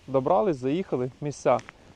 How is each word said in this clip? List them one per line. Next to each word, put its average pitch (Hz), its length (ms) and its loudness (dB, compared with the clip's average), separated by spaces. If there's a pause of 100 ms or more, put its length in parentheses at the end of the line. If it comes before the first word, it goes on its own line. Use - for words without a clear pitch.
добрались, 170 500 2
заїхали, 131 540 -2 (100)
місця 139 380 0 (380)